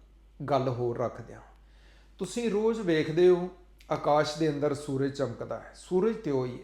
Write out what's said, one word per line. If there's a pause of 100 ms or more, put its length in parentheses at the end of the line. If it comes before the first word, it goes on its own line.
(500)
ਗੱਲ
ਹੋਰ
ਰੱਖ
ਦਿਆਂ। (800)
ਤੁਸੀਂ
ਰੋਜ਼
ਵੇਖਦੇ
ਹੋ, (420)
ਆਕਾਸ਼
ਦੇ
ਅੰਦਰ
ਸੂਰਜ
ਚਮਕਦਾ
ਹੈ।
ਸੂਰਜ
ਤੇ
ਉਹੀ